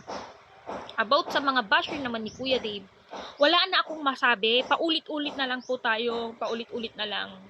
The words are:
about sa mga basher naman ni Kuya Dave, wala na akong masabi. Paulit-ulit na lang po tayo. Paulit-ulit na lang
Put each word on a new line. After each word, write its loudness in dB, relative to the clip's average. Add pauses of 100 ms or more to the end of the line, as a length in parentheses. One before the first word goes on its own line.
(960)
about 2
sa 0
mga 2
basher 2
naman -4
ni -8
Kuya -2
Dave, -8 (500)
wala 6 (100)
na 2
akong -8
masabi. 2
Paulit-ulit 0
na -2
lang -4
po -4
tayo. -2
Paulit-ulit -6
na -4
lang -6 (220)